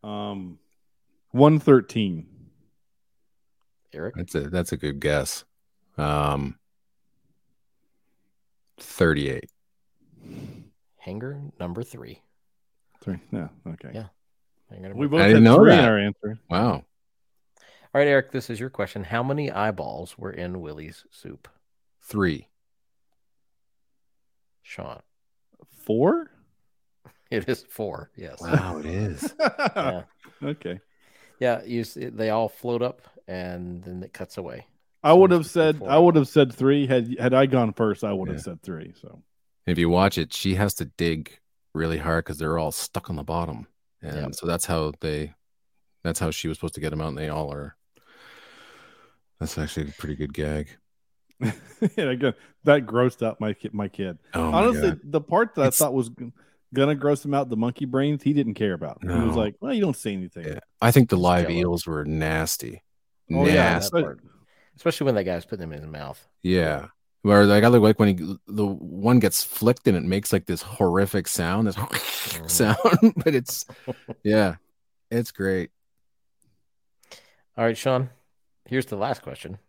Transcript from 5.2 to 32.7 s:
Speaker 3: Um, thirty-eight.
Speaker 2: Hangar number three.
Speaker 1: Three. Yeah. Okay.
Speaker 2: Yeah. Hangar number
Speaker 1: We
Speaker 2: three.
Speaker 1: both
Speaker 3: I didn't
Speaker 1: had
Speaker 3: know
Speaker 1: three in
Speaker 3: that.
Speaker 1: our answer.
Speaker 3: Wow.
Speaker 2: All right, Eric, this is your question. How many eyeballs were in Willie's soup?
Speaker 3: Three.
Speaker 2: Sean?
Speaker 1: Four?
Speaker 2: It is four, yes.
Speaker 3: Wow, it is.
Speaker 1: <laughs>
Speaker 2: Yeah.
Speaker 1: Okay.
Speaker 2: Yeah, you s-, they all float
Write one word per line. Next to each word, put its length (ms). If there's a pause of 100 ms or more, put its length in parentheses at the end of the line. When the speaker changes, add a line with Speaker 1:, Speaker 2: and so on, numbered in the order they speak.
Speaker 3:
Um, 600 (2250)
thirty-eight. 720 (1500)
Speaker 2:
Hangar 440 (180)
number 240
three. 380 (800)
Speaker 1:
Three. 180 (120)
Yeah. 160 (200)
Okay. 260
Speaker 2:
Yeah. 140 (600)
Hangar 200
number 120
Speaker 1:
We 60
Speaker 2:
three. 100
Speaker 1:
both 40
Speaker 3:
I 60
didn't 180
Speaker 1:
had 60
Speaker 3:
know 60
Speaker 1:
three 140
in 60
Speaker 3:
that. 120
Speaker 1:
our 80
answer. 420 (100)
Speaker 3:
Wow. 220 (1200)
Speaker 2:
All 60
right, 60
Eric, 240
this 180
is 100
your 120
question. 320
How 200
many 280
eyeballs 680
were 140
in 300
Willie's 500
soup? 360 (540)
Speaker 3:
Three. 460 (2250)
Speaker 2:
Sean? 380 (840)
Speaker 1:
Four? 460 (1000)
Speaker 2:
It 200
is 200
four, 460
yes. 260
Speaker 3:
Wow, 380
it 60
is. 540
Speaker 1:
<laughs> 40 (320)
Speaker 2:
Yeah. 280 (400)
Speaker 1:
Okay. 360 (600)
Speaker 2:
Yeah, 260
you 160
s-, 180
they 300
all 200
float 320